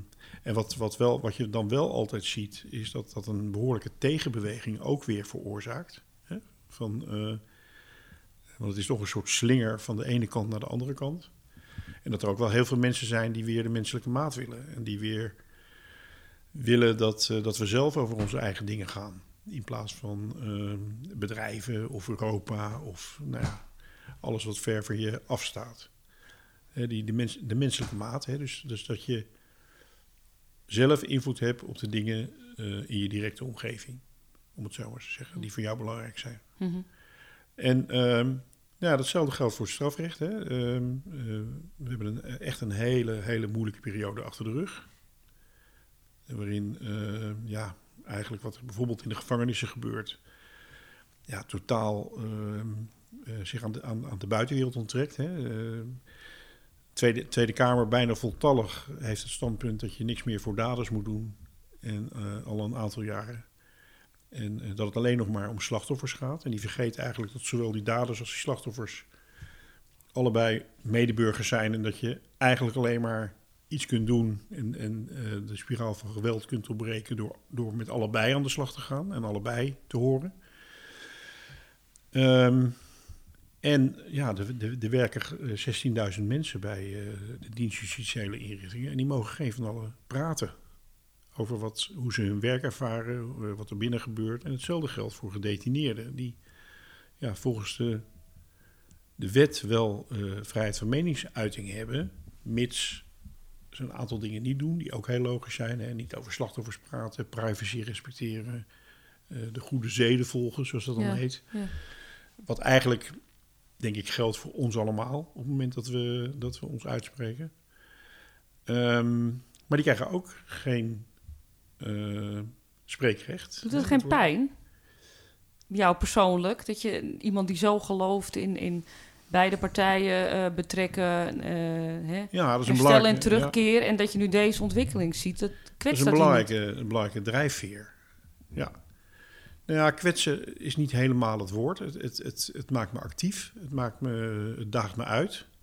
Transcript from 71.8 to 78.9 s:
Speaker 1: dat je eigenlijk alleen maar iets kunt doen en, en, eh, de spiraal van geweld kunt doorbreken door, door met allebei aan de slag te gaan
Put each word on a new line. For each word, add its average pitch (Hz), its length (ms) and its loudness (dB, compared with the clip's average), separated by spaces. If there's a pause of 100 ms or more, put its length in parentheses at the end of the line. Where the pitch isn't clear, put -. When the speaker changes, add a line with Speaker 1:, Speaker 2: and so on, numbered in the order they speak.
Speaker 1:
dat 107 160 -2
je 123 220 -4 (180)
eigenlijk 127 380 4
alleen 120 240 2
maar 110 340 -2 (340)
iets 151 180 -4
kunt 113 200 2
doen 113 340 4 (100)
en, 123 240 -4
en, 110 360 -6
eh, 127 120 -8 (240)
de 107 100 -8
spiraal 113 380 -4
van 104 180 -10
geweld 110 340 0
kunt 117 200 -4
doorbreken 110 500 -4
door, 107 200 -6 (120)
door 113 260 -4
met 113 160 -4
allebei 113 440 4
aan 143 80 2
de 135 60 0
slag 131 240 -2
te - 80 -12
gaan 165 340 -6